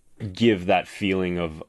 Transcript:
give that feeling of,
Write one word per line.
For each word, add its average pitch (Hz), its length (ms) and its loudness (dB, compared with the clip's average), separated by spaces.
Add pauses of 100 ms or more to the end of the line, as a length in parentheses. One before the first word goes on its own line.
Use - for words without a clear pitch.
(320)
give 98 340 2
that 90 220 2
feeling 92 500 -2
of, 80 320 -6